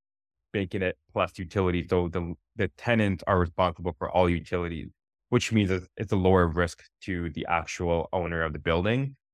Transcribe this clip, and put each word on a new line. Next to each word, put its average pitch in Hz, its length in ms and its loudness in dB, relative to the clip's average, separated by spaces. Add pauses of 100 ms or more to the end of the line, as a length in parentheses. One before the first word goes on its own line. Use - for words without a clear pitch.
(540)
making 95 280 -2
it 90 160 -2 (140)
plus - 260 -2
utilities. 90 520 0
So 90 180 2
the, 85 260 -6 (220)
the 98 140 -2
tenants 110 580 0
are 98 100 4
responsible 87 600 0
for - 120 -6
all 90 200 4
utilities, 85 580 -4 (400)
which 120 240 0
means 104 180 4
it's, 92 180 -2 (100)
it's 110 160 -6
a - 20 2
lower 92 320 6
risk 82 380 -2 (160)
to 87 300 -6
the - 180 -8
actual 85 640 -2
owner 85 280 -2
of 80 120 -2
the 76 60 -10
building. 107 580 -2 (160)